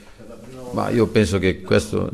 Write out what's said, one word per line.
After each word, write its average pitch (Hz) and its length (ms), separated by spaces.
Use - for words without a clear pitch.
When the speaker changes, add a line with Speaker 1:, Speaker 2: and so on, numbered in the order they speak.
Speaker 1:
per 104 120
la - 60
prima 127 260
volta 123 140
Speaker 2:
Ma 101 160
io 110 160
penso 98 320
che 90 240
questo, 98 520